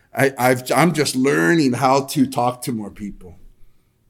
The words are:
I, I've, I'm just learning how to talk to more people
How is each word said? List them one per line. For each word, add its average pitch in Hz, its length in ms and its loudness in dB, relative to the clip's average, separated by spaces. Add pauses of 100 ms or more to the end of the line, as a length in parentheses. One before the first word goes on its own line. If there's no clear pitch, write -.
(160)
I, 131 220 2
I've, 127 340 0
I'm 151 220 4
just 143 200 -2
learning 147 600 2
how 135 300 2
to 135 220 0
talk 123 360 -2
to 143 100 -6
more 107 180 -8
people 95 460 -14 (720)